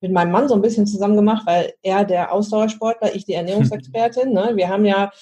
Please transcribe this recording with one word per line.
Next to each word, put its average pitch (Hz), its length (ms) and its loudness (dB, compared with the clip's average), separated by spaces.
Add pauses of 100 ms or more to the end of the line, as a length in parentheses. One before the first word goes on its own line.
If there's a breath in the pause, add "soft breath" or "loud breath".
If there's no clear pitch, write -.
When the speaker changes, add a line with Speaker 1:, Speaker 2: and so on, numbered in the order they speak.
Speaker 1:
mit 185 120 -4
meinem 175 200 2
Mann 254 160 2
so 247 60 4
ein 196 80 2
bisschen 214 240 2
zusammen 202 300 0
gemacht, 214 300 2
weil 170 260 0 (100)
er 190 220 0
der 180 280 -2
Ausdauersportler, 214 840 -2
ich 202 100 -10
die 185 100 -6
Ernährungsexpertin, 220 960 -2
Speaker 2:
<laughs> - 0 -
Speaker 1:
ne? 208 220 0
Wir 180 140 0
haben 202 160 0
ja, 196 260 2 (120 loud breath)